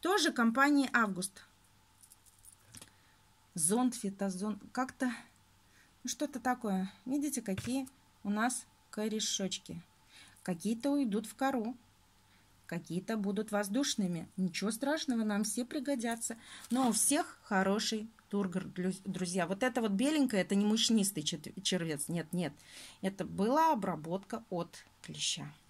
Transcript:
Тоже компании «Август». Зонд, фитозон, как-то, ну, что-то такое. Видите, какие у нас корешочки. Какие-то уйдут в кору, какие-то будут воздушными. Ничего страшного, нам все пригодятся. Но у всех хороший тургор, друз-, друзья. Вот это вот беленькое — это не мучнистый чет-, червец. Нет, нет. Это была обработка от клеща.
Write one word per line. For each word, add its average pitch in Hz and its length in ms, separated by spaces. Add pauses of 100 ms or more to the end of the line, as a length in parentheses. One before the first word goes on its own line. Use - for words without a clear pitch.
Тоже 339 300
компании 269 600
«Август». 196 520 (2000)
Зонд, 220 400
фитозон, 196 640 (120)
как-то, 254 420 (920)
ну, 254 60
что-то 285 300
такое. 208 520 (140)
Видите, 277 340
какие 240 480 (340)
у 208 60
нас 220 380 (240)
корешочки. 214 920 (600)
Какие-то 220 480
уйдут 226 360
в - 80
кору, 262 400 (920)
какие-то 180 500
будут 208 340
воздушными. 202 880
Ничего 190 360
страшного, 277 520
нам 214 200
все 247 200
пригодятся. 233 720 (340)
Но 254 180
у 220 40
всех - 520
хороший 208 680 (180)
тургор, 190 360
друз-, 185 400
друзья. 180 420
Вот 196 160
это 254 180
вот 220 120
беленькое — 254 500
это 180 120
не 202 100
мучнистый 208 580
чет-, 151 400
червец. 165 460
Нет, 165 240
нет. 175 200 (480)
Это 190 240
была 233 480
обработка 190 760
от 170 340 (180)
клеща. 147 500 (180)